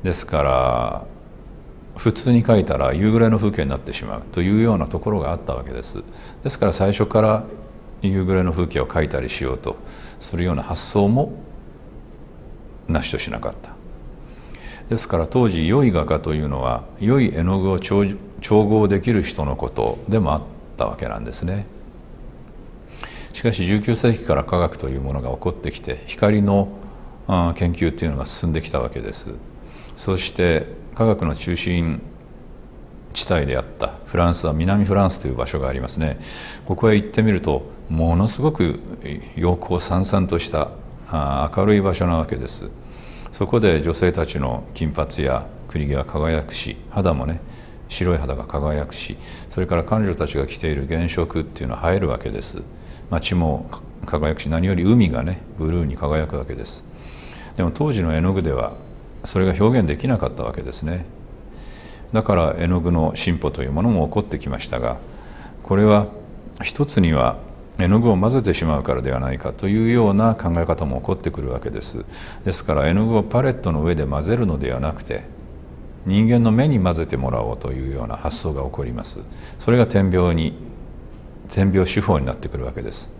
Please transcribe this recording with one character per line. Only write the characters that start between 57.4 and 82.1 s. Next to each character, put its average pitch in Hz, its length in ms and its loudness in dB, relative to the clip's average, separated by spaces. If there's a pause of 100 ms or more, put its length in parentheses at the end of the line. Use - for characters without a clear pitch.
で 95 60 0
も 82 80 4
当 147 220 0
時 101 100 2
の 80 120 2
絵 78 60 4
の 92 120 2
具 95 100 2
で 78 100 0
は 58 200 0 (540)
そ - 120 -2
れ 92 80 4
が 87 120 2
表 113 220 6
現 85 80 4
で 73 80 0
き - 120 -2
な 120 100 2
か - 100 0
っ - 20 0
た - 140 -8
わ 58 80 -4
け - 100 -8
で 65 100 -8
す - 120 -8
ね。 85 200 -4 (1080)
だ 110 100 4
か 104 120 4
ら 82 240 4
絵 85 80 2
の 87 140 4
具 87 120 2
の 80 220 4
進 85 240 0
歩 73 120 0
と 69 120 -6
い 64 40 -2
う 67 60 -2
も 80 100 0
の 117 80 4
も 85 160 4
起 - 80 -6
こ 104 60 2
っ - 40 -4
て - 140 -4
き - 100 -6
ま 62 100 -4
し - 100 -8
た 62 120 -4
が、 60 180 -2 (640)
こ 98 140 2
れ 104 80 8
は 104 220 8 (560)
一 - 240 0
つ - 140 2
に 82 120 6
は 62 260 4 (400)
絵 90 100 4
の 107 120 6
具 117 100 6
を 98 60 6
混 104 140 4
ぜ 131 120 2
て 98 120 2
し - 100 0
ま 76 140 2
う 67 40 -2
か 65 120 0
ら 62 80 -2
で 65 100 0
は 64 80 0
な 65 120 0
い 67 60 -4
か 65 140 -6
と - 160 -4
い 110 180 4
う 117 40 4
よ 117 220 6
う - 20 2
な 110 200 6
考 85 240 -2
え 85 60 2
方 82 220 0
も 65 140 -2
起 - 60 -6
こ 95 60 0
っ 92 40 0
て - 140 -4
く - 120 -8
る 65 80 -4
わ 62 100 -4
け 57 100 -6
で 55 120 -8
す。 - 220 -8 (400)
で 92 80 0
す - 120 -6
か 78 100 2
ら 71 140 4
絵 85 60 4
の 107 120 4
具 113 120 4
を 101 40 4
パ 123 200 2
レ 135 80 2
ッ - 20 0
ト 92 200 -2
の 73 100 0
上 85 120 2
で 76 120 0
混 71 160 0
ぜ 104 140 2
る 117 100 2
の 76 120 0
で 65 140 -2
は 64 80 -2
な 73 120 -2
く - 100 -10
て、 - 220 -6 (840)
人 101 180 6
間 120 160 6
の 113 120 6
目 131 160 6
に 123 120 4
混 90 140 4
ぜ 80 120 0
て - 100 -2
も 64 160 0
ら 58 100 0
お 57 120 -2
う - 20 -6
と 64 160 -6
い 65 180 -4
う 67 40 -4
よ 62 100 -4
う - 20 -6
な 57 100 -6
発 - 220 -4
想 78 160 -4
が 67 80 -4
起 65 80 -4
こ 69 140 -6
り 60 80 -6
ま 60 100 -6
す。 - 180 -10 (380)
そ - 140 0
れ 123 60 6
が 117 80 6
点 98 240 4
描 90 220 6
に、 80 220 0 (960)
点 98 220 4
描 92 200 4
手 101 80 2
法 90 180 4